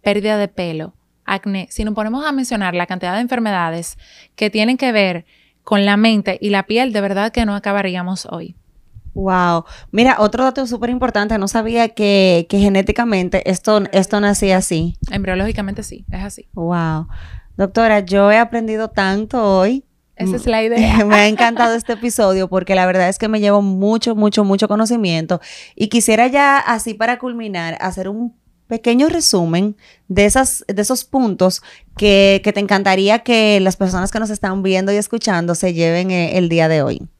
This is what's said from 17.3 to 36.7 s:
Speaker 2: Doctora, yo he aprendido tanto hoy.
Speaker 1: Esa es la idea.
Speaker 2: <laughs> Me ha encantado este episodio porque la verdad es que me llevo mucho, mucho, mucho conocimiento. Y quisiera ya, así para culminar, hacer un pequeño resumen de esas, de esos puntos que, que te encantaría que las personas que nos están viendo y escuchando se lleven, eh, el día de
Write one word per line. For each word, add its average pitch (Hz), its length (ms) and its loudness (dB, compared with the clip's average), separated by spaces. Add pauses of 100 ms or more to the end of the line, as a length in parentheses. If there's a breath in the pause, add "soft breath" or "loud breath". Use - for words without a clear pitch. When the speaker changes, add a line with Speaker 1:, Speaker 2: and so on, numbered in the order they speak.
Speaker 2:
Doctora, 208 440 2
yo 202 320 2
he 220 60 6
aprendido 226 520 -2
tanto 208 520 -2 (160)
hoy. 233 260 0 (320)
Speaker 1:
Esa 185 200 -2
es 233 100 -6
la 220 180 0
idea. 220 400 4
Speaker 2:
<laughs> - 20 2
Me 208 100 4
ha 208 120 6
encantado 233 460 2
este 233 200 -4
episodio 202 540 0
porque 185 260 0
la 185 120 2
verdad 185 220 2
es 196 100 -2
que 220 100 -2
me 214 120 0
llevo 202 220 4
mucho, 202 540 0
mucho, 208 280 2
mucho 196 240 2
conocimiento. 202 720 0 (360 loud breath)
Y 214 120 -2
quisiera 233 380 4
ya, 277 320 4
así 226 360 -2
para 226 240 -2
culminar, 214 640 -8
hacer 185 280 -6
un 226 280 -8 (300)
pequeño 240 420 2
resumen 202 680 0 (320 soft breath)
de 196 160 2
esas, 254 440 0
de 196 140 -4
esos 247 220 -4
puntos 190 580 0 (340 loud breath)
que, 196 460 4
que 208 100 0
te 202 80 -2
encantaría 196 600 2
que 214 400 2
las 190 160 0
personas 185 340 -2
que 226 100 -6
nos 220 100 -4
están 196 340 -4
viendo 190 280 0
y 202 40 2
escuchando 185 580 -2
se 180 200 -2
lleven, 170 360 0
eh, 175 280 0
el 175 100 2
día 165 200 2
de 156 140 2